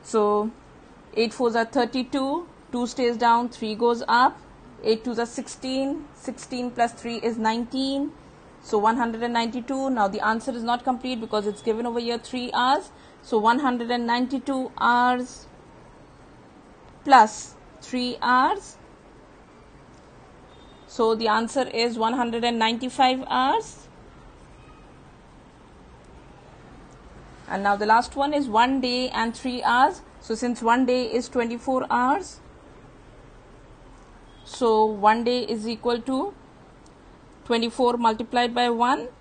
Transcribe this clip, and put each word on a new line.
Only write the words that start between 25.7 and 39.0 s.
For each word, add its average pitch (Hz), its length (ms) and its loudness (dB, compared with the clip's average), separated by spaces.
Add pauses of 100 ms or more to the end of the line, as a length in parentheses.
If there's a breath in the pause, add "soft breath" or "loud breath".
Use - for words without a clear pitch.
And 196 140 -4
now 202 140 4
the 208 80 -2
last 226 320 4
one 277 160 0
is 285 160 0
one 247 320 4
day 247 260 -2
and 226 260 -4
three 247 300 -6
hours. 262 380 4 (180)
So - 160 -6
since 240 260 -4
one 240 240 4
day 247 200 2
is 240 240 -4
twenty-four 240 600 -2
hours, 269 520 0 (2000)
so 220 400 2
one 214 400 2
day 247 200 0
is 214 220 -6
equal 233 360 -4
to 269 320 -4 (1120)
twenty-four 240 500 0
multiplied 240 580 0
by 240 160 2
one. 247 380 0 (140)